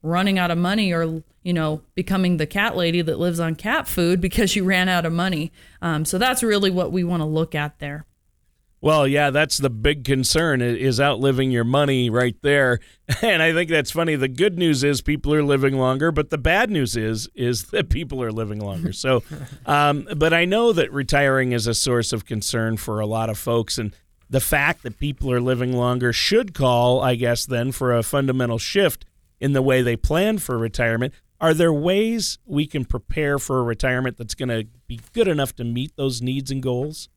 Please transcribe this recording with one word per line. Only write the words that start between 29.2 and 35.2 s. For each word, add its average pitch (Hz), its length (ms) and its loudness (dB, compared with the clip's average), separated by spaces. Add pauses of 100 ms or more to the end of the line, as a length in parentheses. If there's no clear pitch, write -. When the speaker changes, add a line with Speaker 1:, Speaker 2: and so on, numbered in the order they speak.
Speaker 2:
in 139 120 0
the 135 100 2
way 131 200 4
they 120 140 0
plan 196 420 0
for 127 200 -4
retirement. 117 560 -2 (260)
Are 160 140 4
there 165 180 4
ways 196 720 0
we 147 200 -2
can 139 180 -6
prepare 143 540 -2
for 135 200 -2
a 123 40 0
retirement 127 540 -2
that's - 180 -10
gonna 117 300 -4 (220)
be 117 140 -12 (120)
good 226 160 2